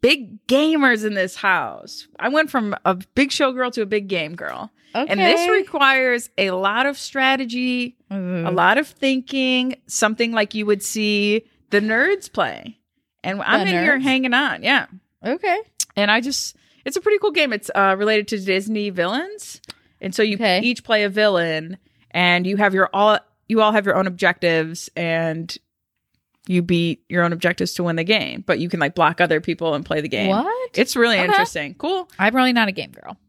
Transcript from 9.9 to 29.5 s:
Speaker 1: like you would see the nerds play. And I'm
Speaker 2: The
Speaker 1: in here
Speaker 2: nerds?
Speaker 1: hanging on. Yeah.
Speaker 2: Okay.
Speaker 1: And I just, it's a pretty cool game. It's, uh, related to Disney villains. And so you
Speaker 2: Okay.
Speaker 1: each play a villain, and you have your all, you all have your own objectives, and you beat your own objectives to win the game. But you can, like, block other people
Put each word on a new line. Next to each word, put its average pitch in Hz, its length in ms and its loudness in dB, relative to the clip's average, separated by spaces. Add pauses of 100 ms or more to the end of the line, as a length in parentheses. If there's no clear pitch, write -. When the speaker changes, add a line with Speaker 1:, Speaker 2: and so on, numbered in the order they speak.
Speaker 1:
like 214 220 0
you 214 140 -4
would 202 160 2
see 208 600 0 (260)
the 202 100 4
nerds 269 500 0
play. 135 460 -6 (460)
And 196 180 -6
I'm 247 260 2
Speaker 2:
The 381 80 0
Speaker 1:
in 339 80 0
here 294 140 2
Speaker 2:
nerds? 262 60 -4
Speaker 1:
hanging 262 320 0
on. 262 260 -2
Yeah. 254 240 2 (400)
Speaker 2:
Okay. 359 360 0 (340)
Speaker 1:
And 202 160 2
I 226 100 4
just, - 340 -6 (300)
it's 269 120 -6
a 359 40 -2
pretty 427 180 2
cool 403 120 0
game. 294 220 0
It's, - 200 -8
uh, 196 240 4
related 214 320 0
to 220 100 -2
Disney 196 520 -2
villains. 247 680 -4 (400)
And 190 120 -8
so - 80 0
you 214 140 2
Speaker 2:
Okay. 196 260 2
Speaker 1:
each 240 220 -2
play 214 220 2
a 202 40 0
villain, 175 680 0 (340)
and 180 340 2
you 196 120 0
have 202 180 4
your 190 180 4
all, 208 240 4 (300)
you 220 140 2
all 214 100 4
have 208 160 2
your 190 80 2
own 190 100 2
objectives, 170 880 0
and 165 640 -4 (880)
you 180 160 2
beat 170 480 0
your 175 140 0
own 170 100 0
objectives 175 420 -2
to 175 100 -4
win 170 100 -2
the 165 80 -2
game. 165 420 -2
But 147 140 0
you 175 100 -4
can, 175 120 -4
like, 143 140 0
block 165 260 2
other 165 200 2
people 165 320 -4